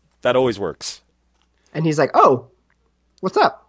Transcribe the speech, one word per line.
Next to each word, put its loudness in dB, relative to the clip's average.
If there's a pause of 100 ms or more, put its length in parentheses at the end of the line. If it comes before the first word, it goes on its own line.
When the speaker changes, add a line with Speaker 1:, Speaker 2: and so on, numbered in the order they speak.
(220)
Speaker 1:
that 0
always 0
works. -10 (720)
Speaker 2:
And -4
he's 0
like, 2
"Oh, 4 (720)
what's -8
up?" 0